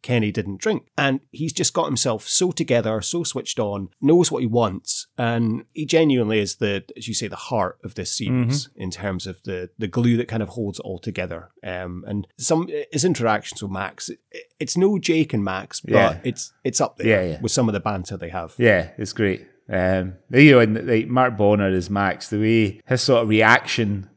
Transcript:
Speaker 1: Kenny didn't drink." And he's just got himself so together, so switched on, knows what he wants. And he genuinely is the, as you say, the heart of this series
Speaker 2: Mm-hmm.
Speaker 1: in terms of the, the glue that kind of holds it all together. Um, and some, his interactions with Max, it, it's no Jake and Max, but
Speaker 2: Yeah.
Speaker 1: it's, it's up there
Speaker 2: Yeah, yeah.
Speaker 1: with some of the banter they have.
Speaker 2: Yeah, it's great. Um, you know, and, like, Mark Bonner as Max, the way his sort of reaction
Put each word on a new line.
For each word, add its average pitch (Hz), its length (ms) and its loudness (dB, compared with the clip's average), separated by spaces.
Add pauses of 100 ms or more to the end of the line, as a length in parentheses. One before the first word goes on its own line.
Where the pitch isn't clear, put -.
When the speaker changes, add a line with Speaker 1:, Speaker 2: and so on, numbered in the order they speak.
Speaker 1:
Kenny 110 280 0
didn't 98 300 -6
drink." - 260 -2 (100)
And 139 220 2 (100)
he's 156 240 -8
just - 200 -2
got 170 120 0
himself 123 420 -2
so 185 240 0
together, 113 500 0
so 170 220 -4
switched - 360 -6
on, 101 300 -4 (120)
knows 160 300 6
what 131 100 -2
he 120 60 0
wants. 107 580 -2 (100)
And 117 580 -2
he 151 120 -6
genuinely 127 540 2
is 101 160 -2
the, 101 280 -2 (140)
as 110 100 -12
you 113 60 -6
say, 104 140 -4
the 85 80 -10
heart 101 480 -4
of 98 100 -12
this - 180 -8
series 123 560 -2
Speaker 2:
Mm-hmm. - 140 -18
Speaker 1:
in 92 80 -8
terms 95 380 -8
of 90 160 -14
the, 90 340 -8
the 110 100 -6
glue 120 300 2
that 120 100 -2
kind 113 140 -4
of 95 80 -4
holds 101 300 -8
it - 40 -14
all 95 140 -10
together. 87 540 -8 (120)
Um, 90 440 -10
and 101 180 -6 (140)
some, 160 280 0 (240)
his 156 140 0
interactions 113 560 0
with 98 100 -8
Max, - 380 -8
it, - 100 -14 (400)
it's 151 160 -6
no 190 220 4
Jake 160 380 0
and 101 80 0
Max, 95 380 -6
but - 120 -6
Speaker 2:
Yeah. 113 300 4
Speaker 1:
it's, - 280 -6 (120)
it's 131 180 -2
up - 160 -2
there 110 100 -2
Speaker 2:
Yeah, 92 260 2
yeah. - 80 -8
Speaker 1:
with 113 100 -4
some 120 180 2
of 104 40 -2
the 101 60 -2
banter 95 380 -6
they 85 120 -10
have. 85 280 -10
Speaker 2:
Yeah, 95 400 4
it's 107 160 -8
great. 98 320 0 (240)
Um, 92 460 0 (160)
you 143 220 10
know, 123 60 8
and, 110 280 2
like, 113 200 0
Mark 123 300 0
Bonner 101 320 4
as 92 220 -2
Max, 98 380 -2
the 104 100 -2
way 110 480 2
his 127 160 0
sort 120 180 4
of 110 80 -2
reaction 110 880 4